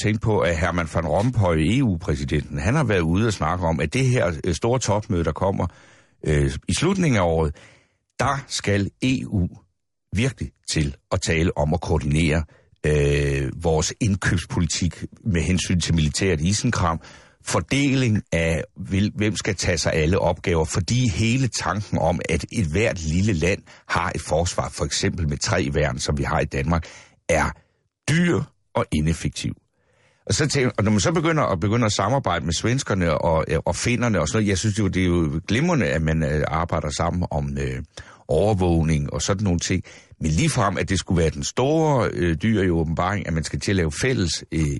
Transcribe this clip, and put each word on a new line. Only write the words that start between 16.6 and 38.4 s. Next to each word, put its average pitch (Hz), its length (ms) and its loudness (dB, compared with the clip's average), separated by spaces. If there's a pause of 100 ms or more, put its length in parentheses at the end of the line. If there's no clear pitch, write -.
fordeling 127 760 2 (100)
af, 82 320 0 (120)
hvil-, 95 400 0
hvem 107 200 0
skal 101 200 -2
tage 90 220 0
sig - 160 0
alle 80 260 2
opgaver, 85 460 0
fordi 123 420 0
hele 113 400 2
tanken - 500 -4
om, 85 220 0 (100)
at - 220 -2
et 104 140 0
hvert 90 360 0
lille 92 320 2
land 85 280 0 (260)
har 85 280 -2
et - 60 -4
forsvar, 80 480 -2
for - 160 -6
eksempel 85 440 -2
med 71 80 -4
tre 85 340 0
værn, 71 280 0
som 73 180 -2
vi 69 60 -2
har 78 160 0
i 76 60 0
Danmark, 80 420 -2 (420)
er - 200 2 (600)
dyr 165 320 2 (340)
og - 160 0
ineffektiv. 78 640 -2 (680)
Og - 80 -2
så 147 140 0
tænker, 127 300 2
og 104 60 0
når 107 80 2
man 104 80 4
så 175 120 2
begynder 160 320 2
at, 90 160 0
begynder 110 260 2
at 104 80 0
samarbejde 98 520 0
med 82 80 -2
svenskerne 101 640 0
og, 80 280 2 (200)
og 87 100 0
finnerne 117 440 0
og 76 80 0
sådan 110 100 -2
noget, 104 120 2
jeg 95 80 2
synes 104 220 0
jo, 101 80 2
det 87 140 0
er 92 60 4
jo 82 400 2
glimrende, 135 380 2
at 73 160 0
man, 80 220 2
øh, 73 240 0
arbejder 80 420 -2
sammen 87 420 -2
om, 71 260 -4
øh, 65 260 -4 (440)
overvågning 82 840 2